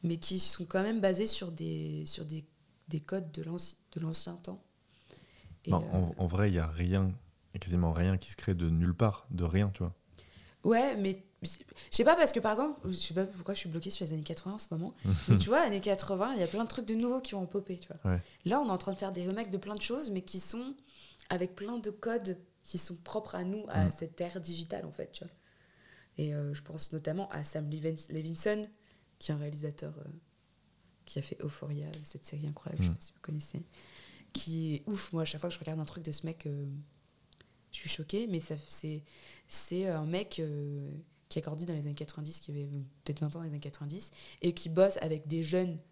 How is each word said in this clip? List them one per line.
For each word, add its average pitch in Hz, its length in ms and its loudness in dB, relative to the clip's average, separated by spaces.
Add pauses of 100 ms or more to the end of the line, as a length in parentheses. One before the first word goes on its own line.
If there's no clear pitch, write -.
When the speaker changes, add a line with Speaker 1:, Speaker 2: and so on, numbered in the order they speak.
Speaker 1:
mais 170 140 0
qui 185 220 -2
sont - 260 4
quand 190 180 0
même 220 180 0
basées 190 260 2
sur 185 240 2
des, 160 540 -4
sur - 200 -4
des, 151 200 -8 (420)
des 160 140 -2
codes 175 300 -4
de 160 120 -8
l'anci-, 170 340 -4 (160)
de 160 60 -6
l'ancien 165 360 -2
temps. 180 280 -12 (1000)
Et, - 60 4
Speaker 2:
Non, 85 120 6
Speaker 1:
euh, 87 140 2 (200)
Speaker 2:
en, 95 60 2
en 90 40 4
vrai, 95 220 4
il 92 60 4
y 85 40 6
a 80 80 2
rien, 90 440 4 (380)
il - 60 -20
y - 20 -6
a - 20 -6
quasiment 87 320 4
rien 90 260 4
qui - 140 -6
se - 60 -10
crée - 180 2
de 85 140 4
nulle 85 260 6
part, 104 360 2
de 87 120 0
rien, 95 300 4
tu - 60 -10
vois. 87 140 0 (680)
Speaker 1:
Ouais, 233 320 6
mais 190 280 0 (200)
c'est, - 220 -6 (240)
je - 80 4
sais 240 60 10
pas, 311 120 12
parce 320 160 8
que 233 80 4
par 214 120 4
exemple, 269 340 2
je 190 80 0
sais 175 220 -2
pas 190 100 4
pourquoi 190 300 -6
je - 40 -4
suis 180 100 -4
bloquée 165 200 -4
sur 196 160 -2
les 151 80 -2
années 156 100 -2
quatre-vingts 170 300 -6
en 214 60 -8
ce - 120 -4
moment, 165 220 -2 (180)
Speaker 2:
<laughs> 87 160 2
Speaker 1:
mais 117 100 10
tu 92 120 6
vois, 277 120 8
années 202 200 4
quatre-vingts, 196 520 2
il 233 60 0
y 180 40 4
a 165 40 2
plein 202 160 0
de 226 60 -2
trucs 254 160 -4
de 220 100 -2
nouveaux 240 260 2
qui 254 140 -8
ont 185 120 -2
popé, 190 300 -4
tu - 140 -16
vois. 104 220 0
Speaker 2:
Ouais. 90 80 2 (240)
Speaker 1:
Là, 226 160 4
on 269 60 2
est 208 40 2
en 185 60 0
train 185 160 -4
de 185 40 -6
faire 196 140 -4
des 180 160 -4
remakes 202 240 -2
de 196 60 -2
plein 202 180 -6
de 202 60 -6
choses, 262 300 -2
mais 185 100 0
qui 185 180 -8
sont 247 360 -4 (540)
avec 180 260 0
plein 220 240 -6
de 214 100 -4
codes 202 480 -4 (260)
qui - 140 -6
sont 175 180 -4
propres 214 400 -6
à 180 80 -4
nous, 202 260 -4
à - 160 4
Speaker 2:
Mm. 170 60 4
Speaker 1:
cette 165 300 -8
ère 175 180 -4
digitale, 170 460 -6
en 156 60 -10
fait, - 200 -10
tu - 120 -12
vois. 175 100 -16 (840)
Et, 151 160 -2
euh, 143 180 -2
je 147 80 -8
pense 160 300 -4
notamment 156 380 -2
à 151 140 -4
Sam 147 280 -2
Levins-, 156 400 -4
Levinson, 165 560 0 (500)
qui - 140 -6
est - 20 2
un 151 60 -2
réalisateur, 147 580 -6
euh, 147 60 -14 (1000)
qui - 120 -6
a 139 60 -4
fait - 200 -8
Euphoria, 147 440 -6 (160)
cette 147 220 -12
série 147 220 -6
incroyable, 147 360 -4
je 90 40 4
sais 85 40 4
Speaker 2:
Mm. 82 40 0
Speaker 1:
pas - 60 -10
si - 120 -12
vous - 100 -20
connaissez, 151 400 -6 (680)
qui 160 440 -2
est - 120 -6
ouf. 202 240 -4
Moi, 165 120 0
à - 20 0
chaque 151 160 -6
fois 175 80 -2
que 170 60 -6
je - 40 -12
regarde 160 200 -4
un 156 60 -2
truc 165 180 -10
de 156 80 -4
ce 147 120 -4
mec, 160 220 -6
euh, 143 220 -4 (1040)
je - 80 -10
suis 156 100 -4
choquée, 196 380 0
mais 180 140 0
ça, 156 120 -6 (140)
c'est, 156 340 -4 (460)
c'est 185 400 0
un 160 180 0
mec, 185 340 -2
euh, 143 520 -4 (380)
qui - 100 -2
a - 20 -6
grandi 156 240 -6
dans 170 80 -4
les 151 140 -2
années 147 80 -2
quatre-vingt-dix, 151 460 -8
qui - 100 -12
avait 143 160 -4 (380)
peut-être 147 160 -4
vingt 156 140 0
ans 170 40 -8
dans 165 40 -8
les 160 60 -6
années 147 100 -6
quatre-vingt-dix, 143 520 -8 (320)
et 170 100 4
qui 170 160 -4
bosse 190 320 6
avec 156 260 -2
des 165 140 0
jeunes 170 380 0 (120)